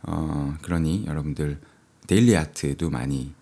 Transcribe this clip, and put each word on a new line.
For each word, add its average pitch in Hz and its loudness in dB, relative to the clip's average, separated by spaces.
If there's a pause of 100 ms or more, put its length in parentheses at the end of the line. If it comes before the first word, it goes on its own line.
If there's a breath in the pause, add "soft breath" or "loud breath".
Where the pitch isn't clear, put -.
어, 76 -4
그러니 85 0
여러분들 73 -4 (480 soft breath)
데일리 110 6
아트도 76 -2
많이 67 -4